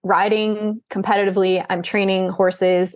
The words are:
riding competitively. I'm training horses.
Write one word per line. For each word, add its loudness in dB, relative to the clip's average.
riding 0
competitively. 0
I'm -2
training 0
horses. 2